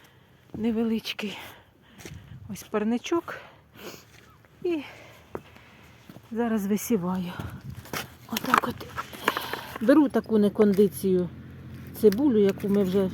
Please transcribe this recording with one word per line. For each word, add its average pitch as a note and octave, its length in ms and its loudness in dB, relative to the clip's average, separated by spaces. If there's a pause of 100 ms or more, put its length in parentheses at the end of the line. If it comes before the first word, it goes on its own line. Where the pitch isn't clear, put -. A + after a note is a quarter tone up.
(540)
невеличкий A3 840 -2 (1080)
ось G3 140 -12
парничок. A#3 760 -2 (1200)
І E4+ 200 -2 (1500)
зараз A3 340 2
висіваю. F#3 680 0 (1000)
Отак B3 360 0
от. - 180 -10 (920)
Беру C4+ 280 6
таку A3 300 0
некондицію G3 920 4 (720)
цибулю, A3 380 6
яку G3 300 2
ми G3+ 140 4
вже F#3 320 2